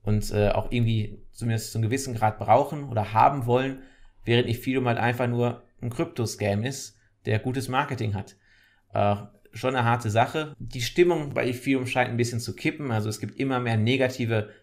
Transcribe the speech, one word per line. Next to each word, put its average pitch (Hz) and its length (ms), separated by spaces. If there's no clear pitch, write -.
Und, 104 300
äh, 104 160
auch - 240
irgendwie 110 580
zumindest 113 420
zu 110 60
einem 113 60
gewissen 131 300
Grad 107 240
brauchen 143 500
oder 104 240
haben 127 340
wollen, 131 360
während 120 240
Ethereum 127 400
halt 117 100
einfach 120 300
nur 120 340
ein 123 100
Krypto-Scam 107 760
ist, - 340
der 110 120
gutes 127 300
Marketing 120 460
hat. 92 220
Äh, 101 240
schon 131 220
eine 123 100
harte 117 260
Sache. 147 500
Die - 200
Stimmung 165 540
bei 120 140
Ethereum 127 380
scheint 123 220
ein 117 80
bisschen 117 220
zu 117 160
kippen. 156 380
Also 107 160
es 107 100
gibt - 220
immer 135 180
mehr 117 180
negative 117 760